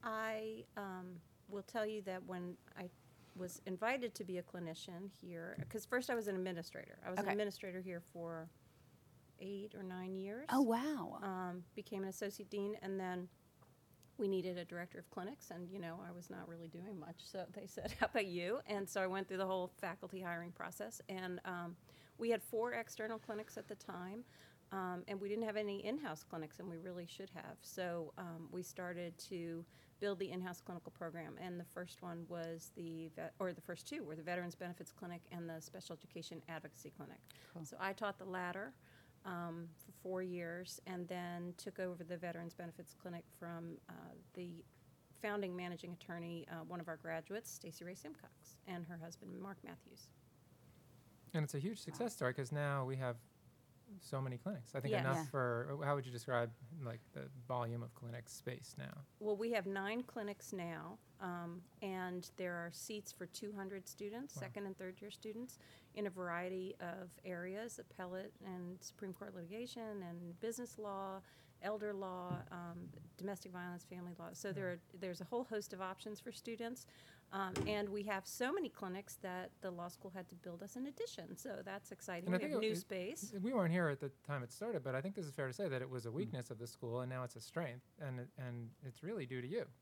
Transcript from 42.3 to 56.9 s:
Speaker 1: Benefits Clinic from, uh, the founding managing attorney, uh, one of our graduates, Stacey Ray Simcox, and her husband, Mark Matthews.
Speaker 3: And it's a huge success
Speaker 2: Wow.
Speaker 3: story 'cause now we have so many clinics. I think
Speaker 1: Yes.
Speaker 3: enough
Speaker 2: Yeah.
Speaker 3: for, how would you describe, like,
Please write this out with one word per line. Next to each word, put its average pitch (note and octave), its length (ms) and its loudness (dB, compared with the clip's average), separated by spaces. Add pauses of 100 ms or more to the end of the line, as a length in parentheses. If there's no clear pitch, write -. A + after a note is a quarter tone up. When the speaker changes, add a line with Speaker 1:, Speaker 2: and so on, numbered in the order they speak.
Speaker 1:
Benefits - 400 -8
Clinic F3 300 -6 (140)
from, E3+ 400 -4 (100)
uh, - 40 -10 (420)
the F3 280 -6 (580)
founding G3+ 360 4
managing F3 380 -2
attorney, E3+ 540 -4
uh, E3 160 -4
one E3+ 160 -2
of E3 80 -2
our D#3+ 80 0
graduates, E3 540 -2
Stacey - 340 -8
Ray F3+ 100 -4
Simcox, - 640 -12 (100)
and F3 200 -2
her E3+ 120 -6
husband, F3 420 -6
Mark F#3+ 240 -6
Matthews. - 440 -12 (1300)
Speaker 3:
And D#3 80 6
it's D3 120 2
a D3 40 2
huge G3 220 0
success - 200 -4 (120)
Speaker 2:
Wow. - 40 -8
Speaker 3:
story B2+ 180 6
'cause C3 180 0
now C#3+ 320 4
we C3 120 2
have B2 200 2 (840)
so C3+ 200 0
many C3 180 2
clinics. F#3 360 -4
I C3+ 60 4
think C#3+ 120 4
Speaker 1:
Yes. G#3 100 8
Speaker 3:
enough C3+ 140 8
Speaker 2:
Yeah. D#3+ 100 4
Speaker 3:
for, C3 580 4
how C#3+ 100 8
would C#3 100 4
you B2+ 80 -4
describe, A#2+ 400 6 (300)
like, A#2 180 -2 (120)